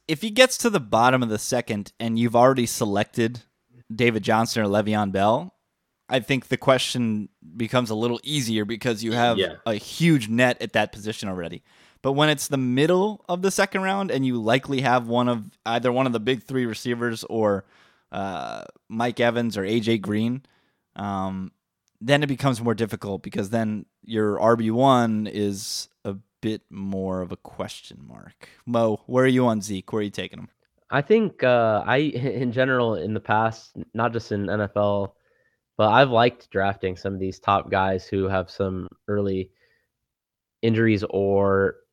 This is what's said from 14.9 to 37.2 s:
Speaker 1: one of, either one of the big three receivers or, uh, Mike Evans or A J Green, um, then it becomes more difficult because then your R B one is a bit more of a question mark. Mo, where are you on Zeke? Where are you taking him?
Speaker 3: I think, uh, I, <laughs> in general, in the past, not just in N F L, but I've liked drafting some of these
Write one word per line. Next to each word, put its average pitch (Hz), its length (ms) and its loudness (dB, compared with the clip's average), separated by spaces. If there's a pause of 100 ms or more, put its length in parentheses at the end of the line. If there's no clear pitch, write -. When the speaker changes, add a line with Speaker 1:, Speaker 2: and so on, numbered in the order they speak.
Speaker 1:
one 120 200 2
of, 113 220 -2 (160)
either 120 260 0
one 127 140 0
of 127 80 0
the 113 60 0
big 110 240 -2
three 131 220 -2
receivers 117 580 -4
or, 104 420 0 (460)
uh, 73 520 -8 (240)
Mike 117 320 -4
Evans 117 380 0
or 95 80 -2
A 110 160 0
J 113 160 2
Green, 110 460 -2 (520)
um, 95 560 -6 (480)
then 143 240 0
it 147 40 -2
becomes 135 340 -2
more 117 120 0
difficult 101 480 -6
because 101 280 -6
then 110 360 -4 (180)
your 107 360 0
R 117 160 6
B 113 160 0
one 117 560 4
is 101 640 -4 (160)
a 98 100 -6 (240)
bit 110 300 -6
more 95 520 -6
of 87 120 -8
a - 20 -12
question - 720 -14
mark. - 400 -20 (180)
Mo, 117 420 0
where 127 180 4
are - 20 6
you 127 180 4
on 113 160 2
Zeke? 95 300 -8
Where 110 80 -4
are 107 40 -2
you 104 60 -4
taking 92 300 -10
him? 95 100 -18 (400)
Speaker 3:
I 143 120 -2
think, 214 420 0
uh, 117 420 4
I, 123 120 2
<laughs> - 0 -
in 127 560 -2
general, 127 420 2
in 92 180 -4
the 107 60 -4
past, 113 560 -2 (180)
not 113 200 0
just 113 180 -6
in 101 180 -2
N 104 120 -2
F 101 160 -4
L, 101 400 0 (580)
but 107 160 4
I've 127 200 6
liked 120 380 2
drafting 98 460 -2
some 98 180 -6
of 95 60 -6
these 95 200 -6